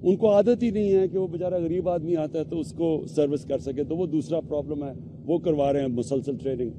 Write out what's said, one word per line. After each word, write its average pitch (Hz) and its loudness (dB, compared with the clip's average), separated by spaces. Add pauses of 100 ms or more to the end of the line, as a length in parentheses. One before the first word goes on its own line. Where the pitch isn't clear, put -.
उनको 196 4
आदत 214 6
ही 233 2
नहीं 208 2
है 190 6
कि 180 -2
वो 190 0
बेचारा 175 -2
गरीब 170 0
आदमी 170 0
आता 151 -2
है 151 -2
तो 156 -8
उसको 156 -2
service 143 2
कर 135 -2
सके, 139 -4
तो 139 -4
वो 180 -2
दूसरा 151 0
problem 147 -4
है, 135 -8 (320)
वो 160 2
करवा 151 2
रहे 143 2
हैं 135 0
मुसलसल 123 -2
training। 123 -4